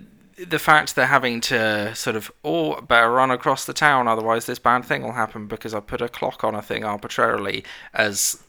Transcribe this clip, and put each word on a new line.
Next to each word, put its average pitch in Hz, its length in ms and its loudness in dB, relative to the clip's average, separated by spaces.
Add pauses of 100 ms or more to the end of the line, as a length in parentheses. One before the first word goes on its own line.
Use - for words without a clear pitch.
(380)
the 175 220 -4
fact 151 360 4
they're 131 120 4
having 127 340 2
to 110 540 0
sort 117 200 -4
of, 107 160 -8 (140)
"Oh, 156 360 -2
better 120 300 4
run 131 180 4
across 131 360 -2
the 123 80 -10
town, 135 340 4
otherwise 113 380 0
this 123 140 -6
bad 123 260 2
thing 143 180 -4
will 117 80 -8
happen 110 360 -6
because 110 260 -10
I 107 80 -4
put - 200 -8
a 120 60 -4
clock - 380 -6
on 110 100 0
a 104 60 -6
thing 107 240 -6
arbitrarily," 107 800 -2 (280)
as - 560 -2